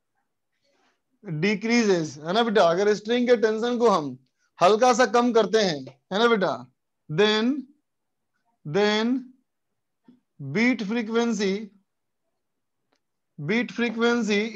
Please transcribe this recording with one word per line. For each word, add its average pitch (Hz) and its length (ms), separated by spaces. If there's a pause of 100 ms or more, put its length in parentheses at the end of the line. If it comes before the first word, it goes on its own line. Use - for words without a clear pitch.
(1200)
decreases, 196 920
है 160 160
ना 233 100
बेटा? 202 260
अगर 202 260
string 233 320
के 247 100
tension 220 420
को 233 100
हम 147 280 (420)
हल्का 214 340
सा 247 200
कम 240 200
करते 214 300
हैं, 160 160 (340)
है 196 60
ना 233 80
बेटा, 185 260 (560)
then, 214 580 (960)
then 214 680 (1200)
beat 233 300
frequency, 220 840 (1700)
beat 208 320
frequency 233 680 (160)